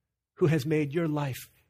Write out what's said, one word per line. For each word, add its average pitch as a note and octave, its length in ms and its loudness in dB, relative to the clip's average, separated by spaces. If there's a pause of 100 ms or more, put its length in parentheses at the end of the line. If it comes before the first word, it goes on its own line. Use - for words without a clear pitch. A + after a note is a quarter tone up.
(360)
who F#3 120 2
has D#3 180 2
made D3+ 280 0
your E3+ 140 0
life D3 420 -4 (200)